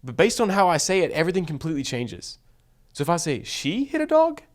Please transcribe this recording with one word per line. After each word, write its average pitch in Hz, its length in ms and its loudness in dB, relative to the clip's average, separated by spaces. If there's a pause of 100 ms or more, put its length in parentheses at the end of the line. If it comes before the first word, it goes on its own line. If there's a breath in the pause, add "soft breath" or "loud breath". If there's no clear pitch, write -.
But 127 140 -10
based 220 240 4
on 220 100 2
how 190 180 4
I 170 80 4
say 185 240 2
it, 165 120 2
everything 175 320 0
completely 156 380 -4
changes. 120 560 -8 (540)
So - 100 -6
if 143 60 -2
I 170 80 2
say, 156 260 -4
She 196 420 -4
hit 311 160 -4
a 311 60 0
dog 320 360 2 (120)